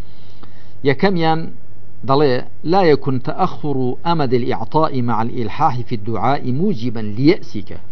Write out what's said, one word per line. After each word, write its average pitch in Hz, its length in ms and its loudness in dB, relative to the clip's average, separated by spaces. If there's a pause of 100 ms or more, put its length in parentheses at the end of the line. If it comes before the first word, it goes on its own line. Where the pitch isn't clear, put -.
(840)
یەکەمیان 160 560 2 (680)
دەڵێ: 135 360 2 (200)
«لا 185 200 2
يكن 139 380 2
تأخر 135 760 0 (100)
أمد 156 280 2
الإعطاء 131 680 0
مع 117 200 0
الإلحاح 120 600 0
في 117 140 -2
الدعاء 113 560 0
موجبا 127 480 0
ليأسك، 107 800 0 (120)